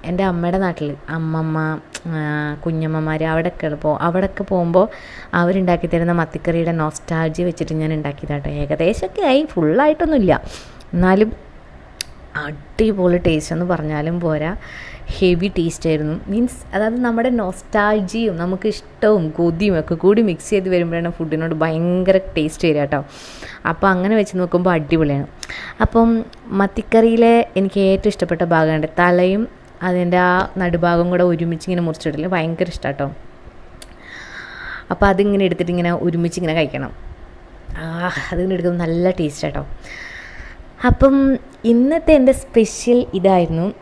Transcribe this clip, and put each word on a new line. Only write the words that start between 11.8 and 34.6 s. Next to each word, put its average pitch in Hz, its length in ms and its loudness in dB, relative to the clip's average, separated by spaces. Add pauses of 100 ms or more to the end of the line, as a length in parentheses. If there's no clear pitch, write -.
അടിപൊളി 180 840 0
ടേസ്റ്റ് 156 300 0
എന്ന് 175 160 -2
പറഞ്ഞാലും 156 520 -2
പോരാ, 156 260 -2 (680)
ഹെവി 180 300 2 (100)
ടേസ്റ്റ് 165 320 -2
ആയിരുന്നു. 151 260 0 (160)
മീൻസ്, 233 260 -2 (160)
അതായത് 220 320 0
നമ്മുടെ 233 240 0 (120)
നൊസ്റ്റാൾജിയും 208 1000 -2
നമുക്ക് 185 320 -2
ഇഷ്ടവും - 500 0 (140)
കൊതിയും 170 440 2
ഒക്കെ 160 220 -2
കൂടി 208 260 6
മിക്സ് - 240 -6
ചെയ്ത് 190 200 0
വരുമ്പോഴാണ് 170 440 0
ഫുഡിനോട് 160 460 -4
ഭയങ്കര 175 560 2 (180)
ടേസ്റ്റ് 156 320 -2
വരിക 147 120 2
കേട്ടോ. 143 180 0 (720)
അപ്പോൾ 196 220 0
അങ്ങനെ 190 260 2
വെച്ച് 196 220 -2
നോക്കുമ്പോൾ 180 360 2
അടിപൊളിയാണ്. 143 500 0 (580)
അപ്പം 226 240 4 (520)
മത്തിക്കറിയിലെ 226 720 4 (260)
എനിക്ക് 196 220 0 (100)
ഏറ്റവും 196 220 2
ഇഷ്ടപ്പെട്ട 175 300 -2 (120)
ഭാഗമുണ്ട്, 156 340 2 (120)
തലയും 180 440 4 (440)
അതിൻ്റെ 180 300 2 (100)
ആ 180 40 4 (300)
നടുഭാഗം 175 500 2
കൂടെ 180 180 4
ഒരുമിച്ച് 170 380 -2
ഇങ്ങനെ 175 180 0
മുറിച്ചിട്ടില്ലേ, 160 480 -4
ഭയങ്കര 165 400 -2
ഇഷ്ടാട്ടോ. 139 320 -4 (1900)